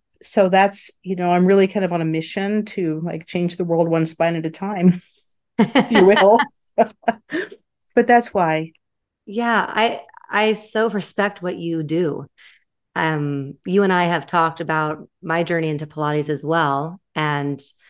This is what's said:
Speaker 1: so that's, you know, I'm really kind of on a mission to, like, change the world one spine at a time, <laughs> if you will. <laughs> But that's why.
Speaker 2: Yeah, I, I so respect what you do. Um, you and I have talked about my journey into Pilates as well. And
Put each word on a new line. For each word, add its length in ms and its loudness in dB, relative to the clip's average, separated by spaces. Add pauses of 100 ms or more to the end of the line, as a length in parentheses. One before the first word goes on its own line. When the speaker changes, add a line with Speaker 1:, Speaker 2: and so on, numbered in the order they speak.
(220)
Speaker 1:
so 260 2
that's, 440 2 (100)
you 140 -6
know, 140 -2
I'm 160 4
really 200 6
kind 180 -2
of 80 -2
on 80 -2
a 40 -2
mission 640 -4
to, 380 -4
like, 220 -8
change 300 -4
the 80 -4
world 240 0
one 180 0
spine 300 0
at 100 -4
a 40 -6
time, 420 2 (340)
<laughs> 320 -16
if 320 2
you 140 6
will. 360 6 (360)
<laughs> 140 2 (1000)
But 140 2
that's 260 4
why. 380 0 (560)
Speaker 2:
Yeah, 420 -2
I, 340 -2 (280)
I 220 2
so 360 -2
respect 540 -4
what 140 -6
you 260 -6
do. 440 -4 (680)
Um, 600 -4 (120)
you 160 2
and 100 2
I 120 2
have 220 -2
talked 340 0
about 480 -4 (120)
my 220 -2
journey 260 -2
into 200 -6
Pilates 400 -4
as 160 -4
well. 560 -2 (160)
And 440 -4 (300)